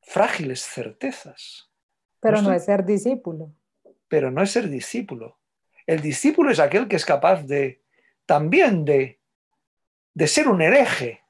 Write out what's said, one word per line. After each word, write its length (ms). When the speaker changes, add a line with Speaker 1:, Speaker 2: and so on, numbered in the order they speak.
Speaker 1:
frágiles 600
certezas. 1080
Speaker 2:
Pero 180
Speaker 1:
¿No 120
Speaker 2:
no 40
Speaker 1:
estoy? 40
Speaker 2:
es 80
ser 200
discípulo. 640
Speaker 1:
Pero 240
no 100
es 100
ser 180
discípulo. 680
El 160
discípulo 500
es 80
aquel 280
que 80
es 100
capaz 380
de, 380
también 600
de, 340
de 140
ser 200
un 140
hereje. 680